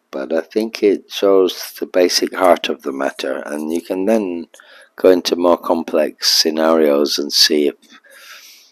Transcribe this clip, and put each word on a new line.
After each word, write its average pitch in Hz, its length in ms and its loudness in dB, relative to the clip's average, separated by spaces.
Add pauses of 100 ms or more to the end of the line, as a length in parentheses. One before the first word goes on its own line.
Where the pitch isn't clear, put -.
(120)
but 67 200 -10
I 80 100 0
think 110 420 -4
it 98 260 2
shows 95 680 0
the 85 80 -8
basic 90 480 0
heart 87 340 2
of 78 140 -10
the 71 80 -6
matter, 67 540 -6
and 76 280 -8
you 85 80 -4
can 95 240 -6
then 95 420 -2 (500)
go - 120 4
into 90 260 2
more 87 220 4
complex 82 720 -2
scenarios 78 880 2
and 71 140 -6
see 73 360 2
if 69 80 -2 (960)